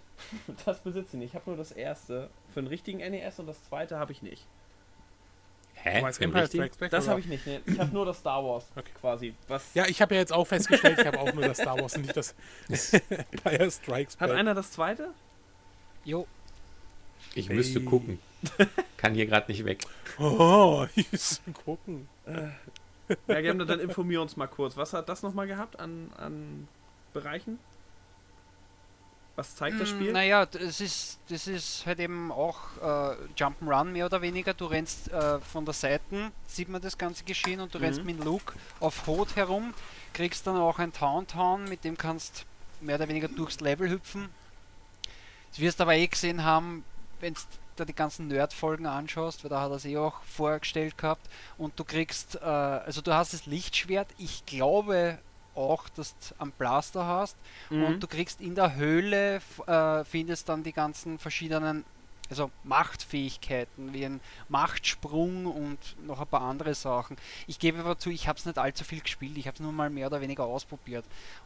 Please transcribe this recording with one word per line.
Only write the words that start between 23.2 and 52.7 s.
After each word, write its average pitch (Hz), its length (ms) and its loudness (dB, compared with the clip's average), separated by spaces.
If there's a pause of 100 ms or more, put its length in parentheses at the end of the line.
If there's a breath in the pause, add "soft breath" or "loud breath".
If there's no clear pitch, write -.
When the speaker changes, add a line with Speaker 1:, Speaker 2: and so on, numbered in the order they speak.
Speaker 1:
ja, 165 140 4
Gemda, 175 240 2
dann 170 140 0
informier 175 420 0
uns 156 160 -6
mal 135 100 -2
kurz. 135 300 -4
Was 147 160 -2
hat 165 160 -4
das 180 140 -6
nochmal 196 240 -4
gehabt 196 320 -8
an, 165 380 -10
an 151 500 -10 (460)
Bereichen? 156 460 -8 (1800)
Was - 200 -8
zeigt 175 260 -2
das 208 100 0
Speaker 4:
Mm, 202 40 -4
Speaker 1:
Spiel? 202 160 0
Speaker 4:
naja, 190 340 6
d-, 175 140 -8
es 170 200 -4
ist, - 400 -4 (100)
das 180 180 -6
ist - 400 -6
halt 175 120 0
eben 170 320 -4
auch, 147 280 0 (220)
äh, 143 340 0 (200)
Jump'n'Run 143 500 2
mehr 175 200 -2
oder 180 160 0
weniger. 180 320 -2
Du 180 140 -6
rennst, 160 440 -2
äh, 147 280 2
von 156 260 -6
der 151 80 -2
Seite, 190 580 0 (140)
sieht 180 240 -6
man 185 140 -6
das 190 160 -6
ganze 175 240 -4
Geschehen, 185 360 0
und 185 140 -8
du 175 60 -6
rennst 139 220 2
Speaker 1:
Mhm. 185 40 -6
Speaker 4:
mit 170 140 -4
dem 151 60 -4
Luke 170 280 0 (260 loud breath)
auf - 280 0
Hoth 175 280 2
herum, 208 380 0 (400 loud breath)
kriegst 175 320 -2
dann 180 120 2
auch 170 200 4
ein 170 160 -2
Tauntaun, 180 720 2
mit 185 160 -8
dem 165 140 -4
kannst - 480 -4 (340)
mehr 147 180 0
oder 156 100 0
weniger 151 200 -2
durchs 143 320 -4
Level 156 300 2
hüpfen. 196 400 -6 (1200 loud breath)
Das - 100 -12
wirst 170 220 2
aber 165 140 8
eh 165 100 6
gesehen 170 380 0
haben, 160 400 4 (360)
wenn's 165 280 -6 (280)
da 165 100 -4
die 156 100 -8
ganzen 160 320 -2
Nerd-Folgen 156 580 0
anschaust, 156 580 -4
weil 147 60 -8
da 139 120 0
hat 139 100 0
er's 139 140 -6
eh 143 120 -2
auch 151 240 0
vorgestellt 151 760 0
gehabt. - 320 0 (300 loud breath)
Und 151 220 -6
du 160 40 -6
kriegst, - 520 -2
äh, - 100 -10
also 143 560 0